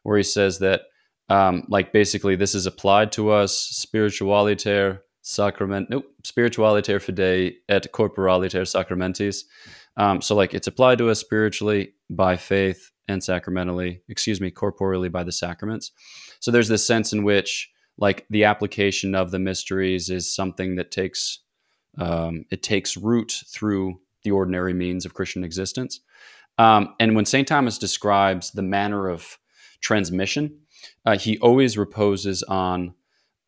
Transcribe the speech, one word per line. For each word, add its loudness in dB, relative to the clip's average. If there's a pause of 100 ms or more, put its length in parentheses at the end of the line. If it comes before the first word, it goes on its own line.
where 2
he 6
says 2
that, 0 (460)
um, 4
like, 0
basically 2
this 0
is -2
applied 2
to 0
us, 0
spiritualiter 0 (220)
sacrament-, -2
nope, -4 (160)
spiritualiter 2
fidei 0 (120)
et 0
corporaliter 0
sacramentis. -2 (520)
Um, 2
so, 0
like, 2
it's -4
applied 4
to 2
us 0
spiritually -2 (140)
by 2
faith -2 (180)
and -4
sacramentally, -4
excuse -4
me, -4
corporeally -4
by -4
the -8
sacraments. -8 (480)
So -2
there's 6
this 2
sense 0
in -2
which, 0 (260)
like, 0
the 4
application 0
of 0
the -4
mysteries -2
is -6
something -6
that -8
takes, -6 (580)
um, -4
it -8
takes -4
root -2
through -4 (220)
the -4
ordinary 0
means -4
of -14
Christian -8
existence. -8 (580)
Um, 6
and 4
when 4
Saint 0
Thomas 0
describes 0
the -6
manner -2
of -10 (420)
transmission, -2 (440)
uh, 2
he -2
always 4
reposes -2
on, -2 (540)